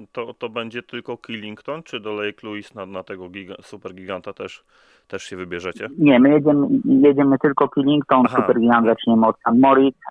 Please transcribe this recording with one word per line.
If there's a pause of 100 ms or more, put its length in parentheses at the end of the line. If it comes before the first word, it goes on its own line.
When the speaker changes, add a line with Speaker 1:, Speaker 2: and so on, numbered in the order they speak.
(120)
Speaker 1:
To,
to
będzie
tylko
Killington,
czy
do
Lake
Louise
na,
na
tego
giga-,
supergiganta
też, (440)
też
się
wybierzecie? (100)
Speaker 2:
Nie,
my
jedziemy, (180)
jedziemy
tylko
Killington,
Speaker 1:
Aha.
Speaker 2:
supergigant
zaczniemy
od
San
Moritz, (120)